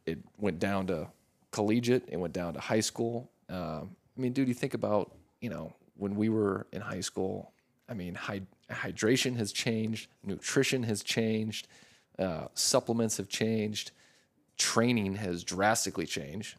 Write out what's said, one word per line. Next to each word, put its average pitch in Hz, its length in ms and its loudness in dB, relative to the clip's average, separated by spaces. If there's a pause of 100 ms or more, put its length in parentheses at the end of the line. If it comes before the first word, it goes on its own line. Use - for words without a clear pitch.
it 82 100 -4 (220)
went 98 180 0
down 98 300 0
to 85 240 -2 (400)
collegiate, 117 560 2
it 76 100 -6
went 87 160 -2
down 85 220 -4
to 71 40 -8
high 110 200 2
school. 117 500 -2 (200)
Um, 82 460 -6 (220)
I 131 40 -6
mean, 123 120 0
dude, 135 140 2
you 123 80 0
think - 180 -4
about, 104 420 0 (240)
you 113 120 -6
know, 80 240 -10 (200)
when 101 200 -2
we 107 140 4
were 104 420 2
in 101 100 -6
high 104 200 -6
school, 98 520 -4 (340)
I 123 60 -10
mean, 90 220 -6
hy-, 101 320 -6 (240)
hydration 120 640 2
has 107 160 -2
changed, 110 580 -2 (140)
nutrition 127 600 2
has 107 200 -2
changed, 110 640 0 (500)
uh, 82 380 -2
supplements 117 640 2
have 98 120 -6
changed, 107 640 -2 (640)
training 113 560 4
has 90 300 -4
drastically 95 640 2
changed. 80 520 -8